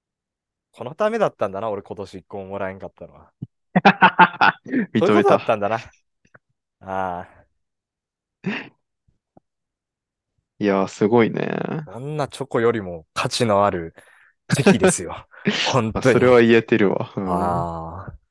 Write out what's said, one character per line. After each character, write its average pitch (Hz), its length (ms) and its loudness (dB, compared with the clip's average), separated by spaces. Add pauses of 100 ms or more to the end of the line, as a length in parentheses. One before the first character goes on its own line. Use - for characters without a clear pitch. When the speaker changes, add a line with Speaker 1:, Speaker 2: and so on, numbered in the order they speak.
(720)
Speaker 1:
こ - 140 -18
の 127 100 -14
た 214 160 -2
め 226 80 -4
だ 190 80 2
っ 139 80 -8
た 107 140 -4
ん - 20 -10
だ 95 100 -10
な、 113 80 -6
俺 101 140 -8
今 - 140 -14
年 98 180 -14
一 90 80 -18
個 - 140 -16
も 98 80 -12
も 95 120 -12
ら 95 140 -8
え - 20 -14
ん 98 60 -18
か 95 80 -14
っ - 60 -20
た - 120 -20
の 80 80 -20
は。 - 180 -20 (440)
Speaker 2:
<laughs> - 920 4
認 247 280 -6
め 117 80 -2
た。 - 60 2
Speaker 1:
そ - 60 4
う 104 40 4
い - 20 6
う 101 40 4
こ 101 60 2
と - 80 6
だ - 60 -12
っ - 20 -16
た 117 100 0
ん 107 40 -4
だ 101 100 -4
な。 110 60 -2 (1040)
あ 92 480 -8
あ。 - 0 - (3250)
Speaker 2:
い 104 80 -2
や 98 200 2
ー、 - 20 -2
す - 200 -2
ご 117 160 4
い 107 60 0
ね。 50 300 -6 (280)
Speaker 1:
あ 101 120 -16
ん 147 180 -10
な 139 100 -4
チ - 140 -14
ョ 135 60 -10
コ 131 120 -4
よ 117 120 4
り 113 100 -6
も 87 320 -12
価 - 160 -4
値 - 160 -2
の 101 200 4
あ 101 40 2
る 85 240 -6 (600)
チ - 80 0
ェ 196 80 6
キ - 80 2
で 190 100 4
す 123 140 -2
よ。 - 240 -14 (160)
Speaker 2:
<laughs> - 280 -2
Speaker 1:
本 113 220 0
当 95 60 -6
に。 117 100 2
Speaker 2:
あ、 117 40 6
そ 117 60 4
れ 120 80 6
は 123 140 8
言 117 120 6
え 113 100 6
て - 120 2
る 101 160 4
わ。 - 240 -6
う 101 60 -6
ん。 95 80 -6
Speaker 1:
あ 87 760 -4
あ。 - 60 -16 (180)